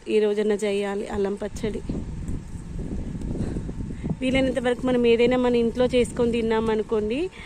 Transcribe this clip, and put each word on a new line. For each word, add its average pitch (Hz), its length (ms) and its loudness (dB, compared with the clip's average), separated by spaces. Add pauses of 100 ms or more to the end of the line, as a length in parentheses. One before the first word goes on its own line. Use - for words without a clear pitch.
ఈ 214 120 4
రోజన్నా 208 360 2
చేయాలి 202 520 -2
అల్లం 202 280 -2
పచ్చడి. 208 460 -6 (2500)
వీలైనంత 262 400 2
వరకు 247 280 0
మనం 240 200 4
ఏదైనా 240 300 6
మన 247 180 2
ఇంట్లో 240 300 2
చేసుకొని 240 460 2
తిన్నామనుకోండి, 220 960 0 (160)